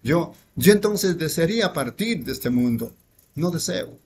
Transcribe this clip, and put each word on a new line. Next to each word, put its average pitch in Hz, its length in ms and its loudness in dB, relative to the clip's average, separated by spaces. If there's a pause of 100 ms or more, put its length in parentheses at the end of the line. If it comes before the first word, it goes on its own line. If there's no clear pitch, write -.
Yo, 165 320 0 (220)
yo 143 160 6
entonces 202 440 2
desearía 165 560 0
partir 147 520 -4
de 135 80 -6
este 131 180 -4
mundo. 120 420 0 (440)
No 170 160 -2
deseo. 170 540 -6